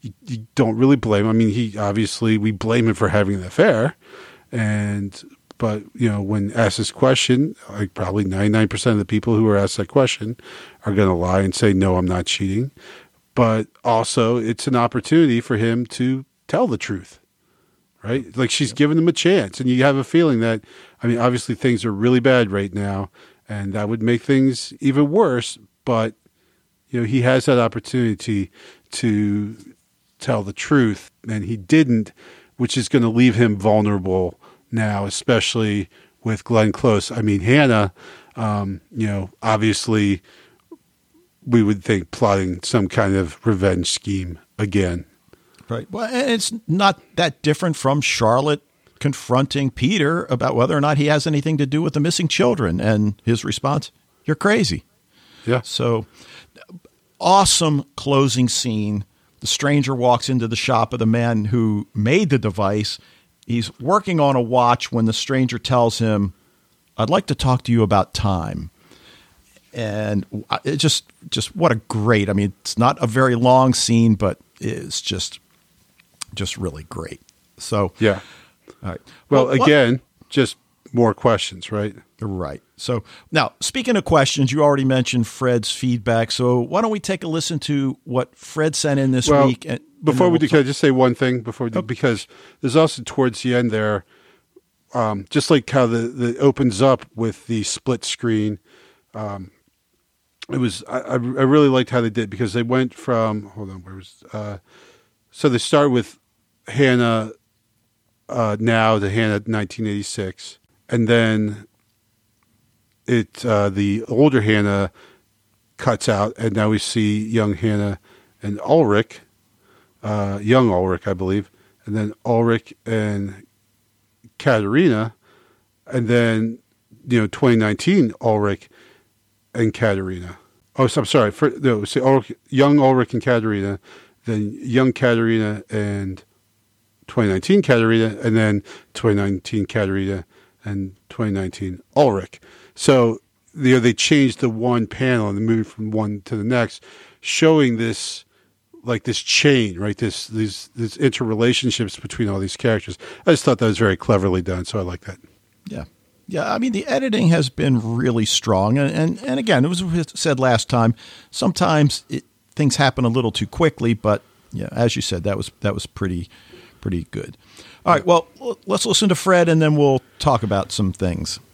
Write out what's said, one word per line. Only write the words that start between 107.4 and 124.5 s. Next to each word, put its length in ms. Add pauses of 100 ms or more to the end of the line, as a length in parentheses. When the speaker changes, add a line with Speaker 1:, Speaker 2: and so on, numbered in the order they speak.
Speaker 1:
uh, 300
now 400
to 100
Hannah 380
nineteen 400
eighty-six, 720 (280)
and 200
then 580 (1400)
it, 360
uh, 260
the 340
older 380
Hannah 500 (840)
cuts 300
out, 300
and 180
now 140
we 80
see 480
young 300
Hannah 440 (440)
and 180
Ulrich, 600 (840)
uh, 400
young 260
Ulrich, 380
I 60
believe, 360 (380)
and 80
then 180 (100)
Ulrich 480 (140)
and 640 (920)
Katerina, 800 (720)